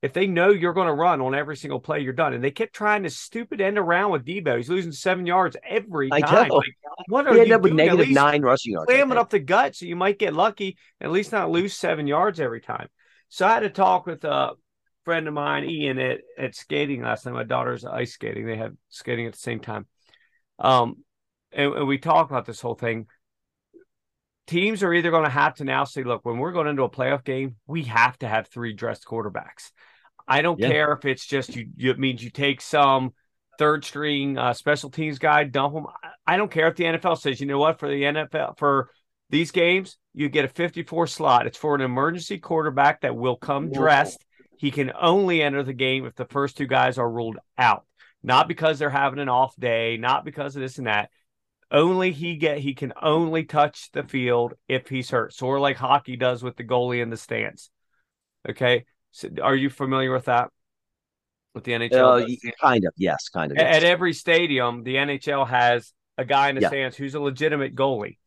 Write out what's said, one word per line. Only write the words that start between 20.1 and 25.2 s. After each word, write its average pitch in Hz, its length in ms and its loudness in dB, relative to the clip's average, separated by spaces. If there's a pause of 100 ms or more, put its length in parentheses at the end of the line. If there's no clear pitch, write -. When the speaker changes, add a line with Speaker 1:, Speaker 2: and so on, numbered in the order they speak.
Speaker 1:
Um, 120 440 2 (480)
and, 143 220 -2
and 143 140 -2
we 139 100 0
talked 160 340 2
about 123 140 -4
this - 160 -14
whole 117 140 -6
thing. 113 320 -6 (1400)
Teams 196 340 -2
are 180 100 2
either 170 200 2
gonna 160 180 4